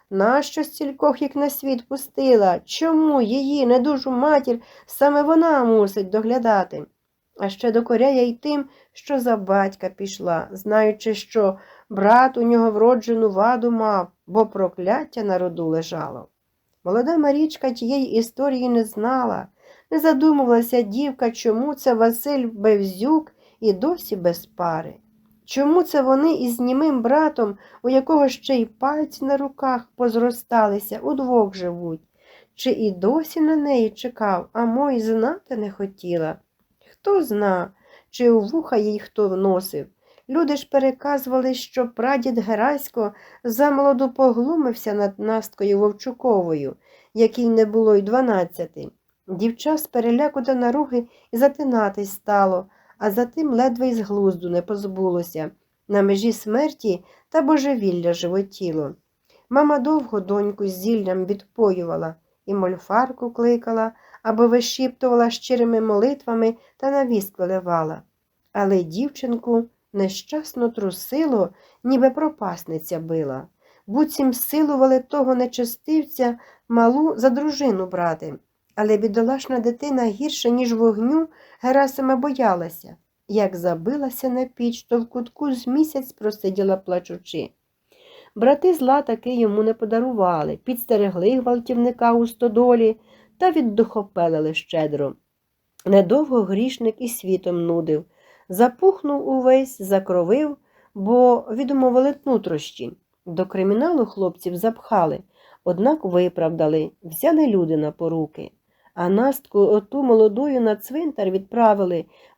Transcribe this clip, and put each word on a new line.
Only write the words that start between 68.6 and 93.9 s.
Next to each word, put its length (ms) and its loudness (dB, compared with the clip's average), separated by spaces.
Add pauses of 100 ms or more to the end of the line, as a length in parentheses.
дівчинку 840 -4 (280)
нещасно 760 -4
трусило, 800 -2 (360)
ніби 260 4
пропасниця 880 -6
била. 480 -6 (400)
Буцім 460 0
силували 680 2
того 340 -2
нечестивця 1040 -4 (300)
малу 480 4
за 140 4
дружину 560 -2
брати. 480 -4 (400)
Але 220 2
бідолашна 640 -2
дитина 460 -2
гірше, 460 -2
ніж 220 2
вогню, 560 2 (340)
Герасима 540 2
боялася. 800 -2 (320)
Як 280 0
забилася 720 -4
на 160 -2
піч, 380 -6
то 180 -2
в 80 -6
кутку 440 -6
з 140 -8
місяць 460 -2
просиділа 640 -2
плачучи. 720 -8 (840)
Брати 400 2
зла 280 2
таки 320 -6
йому 280 2
не 120 0
подарували, 800 -2
підстерегли 840 0
гвалтівника 720 0
у 140 2
стодолі 680 2 (420)
та 120 2
віддухопелили 1040 0